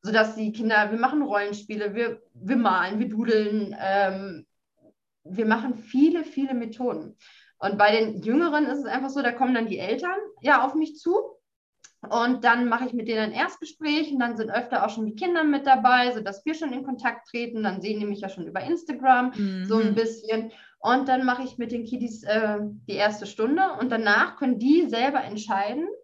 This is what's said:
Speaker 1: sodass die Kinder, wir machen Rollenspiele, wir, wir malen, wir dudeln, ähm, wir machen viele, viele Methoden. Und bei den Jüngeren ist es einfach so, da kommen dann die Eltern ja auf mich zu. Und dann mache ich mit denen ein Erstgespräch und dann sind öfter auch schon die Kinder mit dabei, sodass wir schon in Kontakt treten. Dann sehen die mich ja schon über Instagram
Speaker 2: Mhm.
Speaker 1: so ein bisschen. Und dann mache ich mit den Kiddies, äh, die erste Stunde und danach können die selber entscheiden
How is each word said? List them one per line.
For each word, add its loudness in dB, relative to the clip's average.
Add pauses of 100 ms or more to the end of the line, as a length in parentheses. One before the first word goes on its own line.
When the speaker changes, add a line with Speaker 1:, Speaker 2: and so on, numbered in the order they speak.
Speaker 1:
sodass 2
die -2
Kinder, 2
wir -2
machen 2
Rollenspiele, -4
wir, -4 (120)
wir -2
malen, 2
wir 0
dudeln, 0
ähm, -2 (800)
wir -4
machen 0
viele, 2
viele -4
Methoden. -6 (400)
Und -2
bei 6
den 0
Jüngeren 2
ist -2
es -6
einfach -4
so, -2
da 2
kommen 2
dann 0
die -4
Eltern -2 (220)
ja 4
auf -4
mich -2
zu. -2 (920)
Und 0
dann 4
mache 0
ich -6
mit -4
denen 0
ein -2
Erstgespräch -4
und -2
dann -2
sind -4
öfter 0
auch -4
schon -4
die -8
Kinder 0
mit 2
dabei, 6
sodass -6
wir -2
schon -6
in -6
Kontakt -6
treten. -6
Dann -2
sehen -4
die -4
mich -6
ja -8
schon -10
über -8
Instagram 2
Speaker 2:
Mhm. -4
Speaker 1:
so 0
ein 2
bisschen. -4 (260)
Und 2
dann 2
mache 0
ich -10
mit -6
den -4
Kiddies, -8
äh, 0 (280)
die -6
erste 0
Stunde 0 (160)
und -2
danach 2
können 0
die 6
selber 0
entscheiden -4 (160)